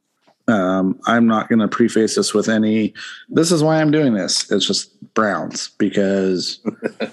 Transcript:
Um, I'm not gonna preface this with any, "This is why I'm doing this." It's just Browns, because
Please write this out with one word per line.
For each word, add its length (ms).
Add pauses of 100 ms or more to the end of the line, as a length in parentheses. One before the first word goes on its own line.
(480)
Um, 580
I'm 200
not 220
gonna 180
preface 500
this 180
with 160
any, 420 (380)
"This 200
is 120
why 180
I'm 100
doing 220
this." 400
It's 140
just 240 (240)
Browns, 640
because 840 (520)